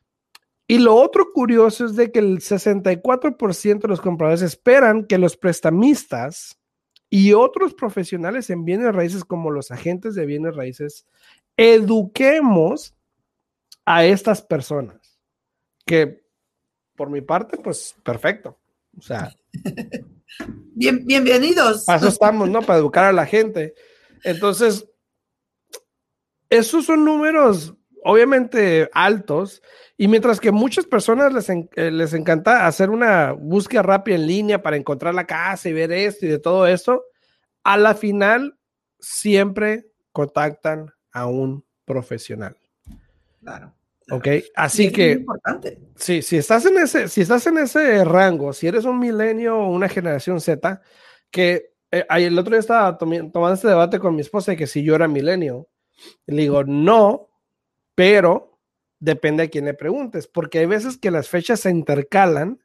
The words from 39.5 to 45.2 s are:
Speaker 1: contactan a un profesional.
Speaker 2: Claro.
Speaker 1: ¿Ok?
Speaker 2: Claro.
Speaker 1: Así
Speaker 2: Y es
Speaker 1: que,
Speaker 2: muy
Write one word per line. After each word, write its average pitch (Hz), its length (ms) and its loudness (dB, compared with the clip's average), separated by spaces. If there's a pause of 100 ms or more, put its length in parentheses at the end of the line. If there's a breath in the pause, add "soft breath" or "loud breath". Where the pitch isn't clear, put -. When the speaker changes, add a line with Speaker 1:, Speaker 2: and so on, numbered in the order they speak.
Speaker 1:
contactan 151 800 -4 (220)
a 123 140 -8
un 135 360 -6 (220)
profesional. 120 720 -10 (840)
Speaker 2:
Claro. - 320 -20 (380)
Speaker 1:
¿Ok? 127 120 -6
Speaker 2:
Claro. 143 180 0 (140)
Speaker 1:
Así 156 280 0
Speaker 2:
Y 190 40 2
es 185 60 -6
Speaker 1:
que, 170 200 2
Speaker 2:
muy 131 80 -2